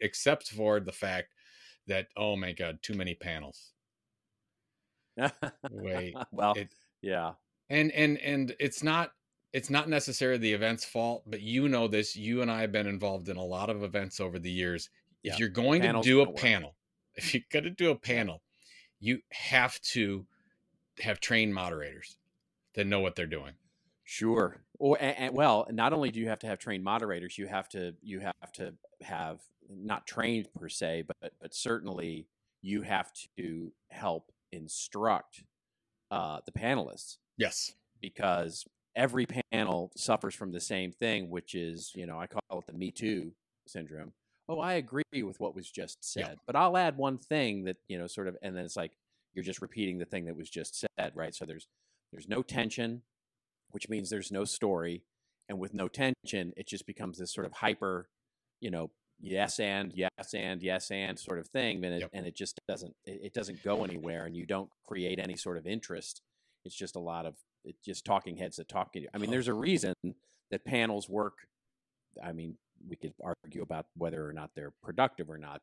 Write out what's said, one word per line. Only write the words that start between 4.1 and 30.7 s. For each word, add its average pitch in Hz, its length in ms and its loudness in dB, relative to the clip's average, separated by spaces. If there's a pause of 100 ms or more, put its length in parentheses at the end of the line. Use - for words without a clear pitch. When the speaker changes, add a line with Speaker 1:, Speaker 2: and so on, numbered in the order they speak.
Speaker 2:
<laughs> 139 540 0
Speaker 1:
Wait, 92 440 -2 (160)
Speaker 2:
Well, 104 260 6
Speaker 1:
it 101 180 -4 (280)
Speaker 2:
yeah. 90 300 0 (360)
Speaker 1:
And, 151 240 6
and, 151 260 6
and 139 400 0
it's 139 240 0
not, 156 300 4 (400)
it's 131 180 -2
not 147 180 4
necessarily 131 500 4
the 113 140 6
event's 113 320 2
fault, 117 420 0
but 107 140 -6
you 123 280 4
know 120 200 4
this, 104 280 2
you 113 260 2
and 117 80 2
I 113 120 0
have 107 100 0
been 104 140 2
involved 95 420 0
in 95 80 -4
a 92 80 -4
lot 92 260 0
of 104 120 0
events 98 380 -2
over 92 180 -2
the 87 120 -4
years. 90 400 0 (320)
If 101 120 -2
Speaker 2:
Yeah. 107 40 0
Speaker 1:
you're 113 100 2
going 123 340 6
Speaker 2:
Panels 117 220 6
Speaker 1:
to 127 60 8
do 131 100 12
a 139 40 10
Speaker 2:
don't 92 100 2
work. - 80 -4
Speaker 1:
panel, 98 340 4 (200)
<laughs> - 180 -20
if - 200 0
you're 120 160 2
gonna 156 200 2
do 175 200 4
a - 20 6
Speaker 2:
Yeah. 123 100 2
Speaker 1:
panel, 113 400 0 (560)
you 117 220 2 (120)
have - 480 2 (120)
to 98 340 2 (720)
have 110 200 0
trained 110 340 4
moderators 82 600 -6 (580)
that 104 120 2
know 101 140 4
what 92 160 2
they're 87 100 0
doing. 71 280 -6 (500)
Speaker 2:
Sure. 110 580 2 (160)
Or, 143 220 8
and, 139 160 4
and, 127 180 0
well, 131 360 8
not 117 220 6
only 143 180 4
do 113 100 -4
you 113 80 0
have 107 120 0
to 117 60 -6
have 104 120 -2
trained 95 260 -2
moderators, 98 540 0
you 101 80 -4
have 95 240 -2
to, 87 320 -6
you 98 180 -6
have - 340 -6
to 87 200 -8 (280)
have, 82 380 -6 (320)
not 101 340 -4
trained 117 460 0
per 85 160 -10
se, 82 380 -2